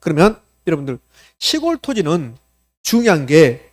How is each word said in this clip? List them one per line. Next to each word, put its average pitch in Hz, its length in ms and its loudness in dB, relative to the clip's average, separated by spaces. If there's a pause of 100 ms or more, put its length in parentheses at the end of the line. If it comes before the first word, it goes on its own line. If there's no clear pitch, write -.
그러면 170 400 0 (260)
여러분들, 139 320 -4 (400)
시골 320 400 -4
토지는 160 580 -4 (460)
중요한 208 440 0
게 143 460 2